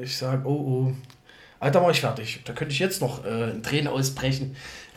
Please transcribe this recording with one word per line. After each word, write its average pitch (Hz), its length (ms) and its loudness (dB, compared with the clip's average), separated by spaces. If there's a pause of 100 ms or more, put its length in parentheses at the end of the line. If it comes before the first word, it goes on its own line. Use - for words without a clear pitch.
ich 131 160 -6
sag, 131 280 0
„Oh, 135 60 0
oh.“ 131 420 2 (640)
Aber 143 120 2
da 175 100 8
war 175 100 6
ich - 100 4
fertig. - 440 -2
Da - 80 -8
könnte 143 200 -4
ich 135 60 0
jetzt 185 220 0
noch, - 240 -2
äh, 113 260 0
in 107 100 -6
Tränen 143 280 0
ausbrechen. 135 640 0 (420)